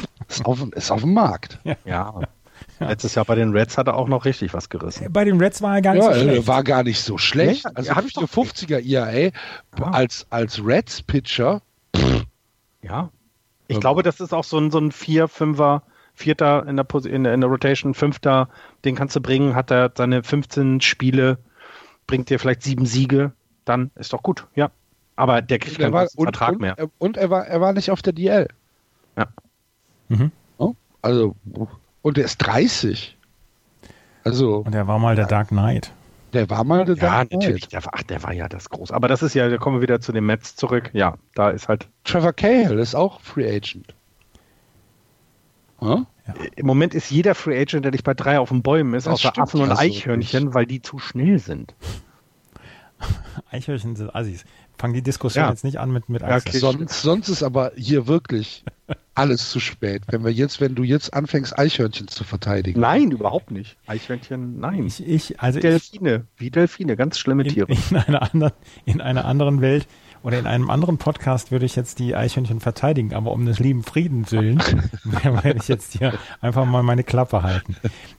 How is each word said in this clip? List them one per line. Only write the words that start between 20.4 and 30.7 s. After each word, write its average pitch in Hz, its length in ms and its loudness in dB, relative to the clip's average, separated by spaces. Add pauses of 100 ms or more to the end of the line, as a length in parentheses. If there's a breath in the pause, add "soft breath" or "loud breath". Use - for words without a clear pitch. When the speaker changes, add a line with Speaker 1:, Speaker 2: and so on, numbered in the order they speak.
Speaker 3:
Spiele, 131 580 2 (680 loud breath)
bringt 127 240 -2
dir 131 80 2
vielleicht 127 240 0
sieben 131 240 0
Siege, 135 460 2 (320)
dann 123 320 0
ist - 160 -12
doch 123 100 -4
gut, - 320 -4
ja. 143 160 0 (440)
Aber 127 280 4
der 120 160 0
kriegt - 180 -10
Speaker 1:
Und 156 60 -2
er 139 40 4
Speaker 3:
keinen 117 80 0
Speaker 1:
war, 175 100 4
Speaker 3:
großen 170 140 -4
Speaker 1:
und, 160 60 2
Speaker 3:
Vertrag 120 280 0
Speaker 1:
und, 214 80 -2
Speaker 3:
mehr. 95 160 -2 (220)
Speaker 1:
und 196 180 -2
er 196 140 0
war, 185 160 0
er 165 140 -2
war 190 140 4
nicht 196 160 -2
auf 185 120 0
der 185 120 0
D 170 120 -2
L. 202 220 2 (680)
Speaker 3:
Ja. 110 100 -2 (840)
Speaker 2:
Mhm. 120 240 2 (260)
Speaker 1:
Oh, 214 160 0 (260)